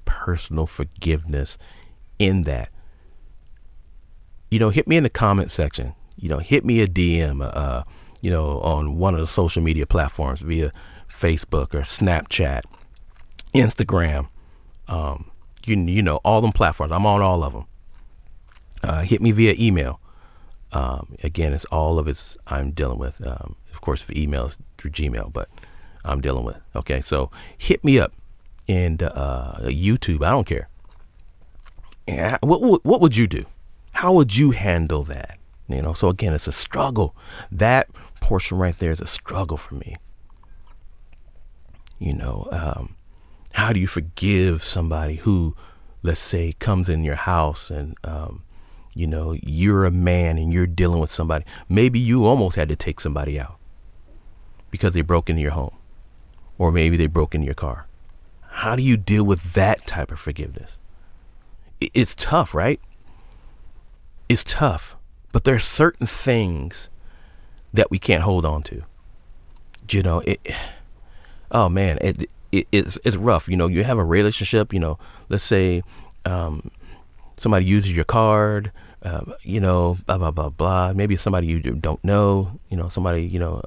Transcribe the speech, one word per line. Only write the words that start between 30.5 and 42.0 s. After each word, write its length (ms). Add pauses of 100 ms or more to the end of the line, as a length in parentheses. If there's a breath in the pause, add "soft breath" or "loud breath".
Yeah, 360
what, 200
what, 220
what 160
would 160
you 100
do? 200 (460)
How 200
would 240
you 140
handle 540
that? 340 (300)
You 140
know, 120
so 140
again, 260
it's 120
a 60
struggle. 640 (340 loud breath)
That 380 (320 loud breath)
portion 380
right 180
there 160
is 80
a 60
struggle 500
for 180
me. 220 (2000)
You 140